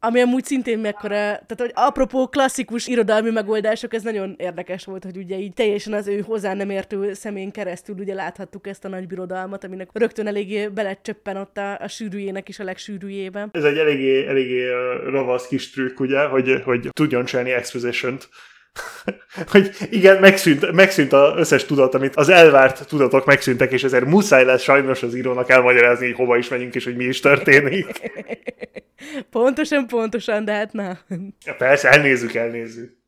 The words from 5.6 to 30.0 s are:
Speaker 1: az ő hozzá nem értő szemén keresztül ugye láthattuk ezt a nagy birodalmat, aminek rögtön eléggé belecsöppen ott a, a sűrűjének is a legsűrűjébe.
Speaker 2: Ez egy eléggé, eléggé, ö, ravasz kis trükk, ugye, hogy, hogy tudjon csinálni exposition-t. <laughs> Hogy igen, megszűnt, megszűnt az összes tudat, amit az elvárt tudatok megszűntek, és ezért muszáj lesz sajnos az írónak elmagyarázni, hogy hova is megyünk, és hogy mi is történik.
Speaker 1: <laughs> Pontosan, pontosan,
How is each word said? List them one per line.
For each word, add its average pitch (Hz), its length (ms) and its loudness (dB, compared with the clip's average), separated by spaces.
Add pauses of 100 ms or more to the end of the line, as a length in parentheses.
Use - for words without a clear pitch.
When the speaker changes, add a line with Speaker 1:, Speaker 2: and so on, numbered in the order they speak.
Speaker 1:
az 208 140 -6
ő 202 140 -4
hozzá 208 340 -6
nem 202 160 -6
értő 196 420 -6
szemén 196 380 -12
keresztül 190 480 -12
ugye 196 160 -8
láthattuk 185 520 -12
ezt 196 180 -16
a 196 40 -12
nagy 185 180 -12
birodalmat, 185 580 -12
aminek 185 280 -14
rögtön 220 340 -2
eléggé 202 420 -6
belecsöppen 196 680 -8
ott 196 220 -12
a, 202 220 -8
a 202 80 -10
sűrűjének 196 600 -10
is 196 100 -20
a 214 60 -12
legsűrűjébe. 196 880 -12
Speaker 2:
Ez 156 120 -6
egy 147 140 2
eléggé, 135 480 2
eléggé, 127 400 0
ö, 127 440 -4
ravasz 127 360 -2
kis - 240 -6
trükk, 127 300 -6
ugye, 135 240 0
hogy, 131 400 0
hogy 123 280 -2
tudjon 131 320 0
csinálni 127 280 -4
exposition-t. 123 760 -4 (460)
<laughs> - 760 -12
Hogy 196 200 4 (200)
igen, 190 300 6
megszűnt, 185 520 2
megszűnt 175 400 4
az 143 240 6
összes 156 280 2
tudat, 135 300 2
amit 135 220 -2
az 147 120 2
elvárt 143 600 8
tudatok 135 380 2
megszűntek, 131 460 2
és 127 120 -2
ezért 127 220 2
muszáj 156 380 6
lesz 127 180 2
sajnos 135 400 2
az 120 120 -4
írónak 127 360 -2
elmagyarázni, 123 560 6
hogy 120 100 -4
hova 120 200 2
is 123 120 -2
megyünk, 123 260 -8
és 123 100 -6
hogy 123 120 -6
mi 123 80 -4
is 127 160 -4
történik. 143 680 4 (800)
Speaker 1:
<laughs> 277 640 -16
Pontosan, 269 560 0
pontosan, 220 580 -4